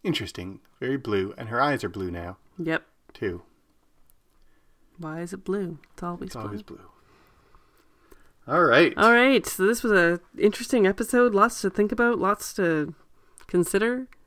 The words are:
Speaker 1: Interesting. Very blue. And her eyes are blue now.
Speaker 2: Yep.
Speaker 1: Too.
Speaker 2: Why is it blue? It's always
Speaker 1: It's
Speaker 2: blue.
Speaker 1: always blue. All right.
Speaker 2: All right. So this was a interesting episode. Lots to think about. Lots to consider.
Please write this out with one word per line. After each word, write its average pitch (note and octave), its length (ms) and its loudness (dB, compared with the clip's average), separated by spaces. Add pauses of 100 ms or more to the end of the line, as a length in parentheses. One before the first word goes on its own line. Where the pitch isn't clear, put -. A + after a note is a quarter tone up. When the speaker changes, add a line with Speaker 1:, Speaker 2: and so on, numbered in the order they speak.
Speaker 1:
Interesting. G2 560 -8 (200)
Very C3+ 180 -4
blue. G2+ 400 -2
And A#2+ 100 -10
her A#2 120 -2
eyes C#3 220 0
are G#2 60 -6
blue F2+ 220 -6
now. F2 260 -10 (220)
Speaker 2:
Yep. D#3+ 260 -4 (300)
Speaker 1:
Too. F2 280 -6 (1600)
Speaker 2:
Why D#3+ 240 -10
is F3 100 -12
it F#3+ 120 -16
blue? F#3 340 -6 (160)
It's - 80 -14
always F3 240 -8
Speaker 1:
It's - 80 -14
Speaker 2:
blue. A#2 100 -10
Speaker 1:
always G#2 180 -10
blue. - 180 -20 (1700)
All D#3+ 180 2
right. C#3 340 6
Speaker 2:
All A3+ 140 8
right. B3 340 4
So - 200 -2
this A#3 160 0
was A3+ 100 0
a F3 280 4 (160)
interesting G#3+ 500 2
episode. A#3 480 2
Lots G#3+ 280 2
to F#3+ 80 0
think G#3 200 0
about. A#3+ 280 0
Lots G3 360 -2
to D#3+ 400 -2 (520)
consider. A3 640 0 (180)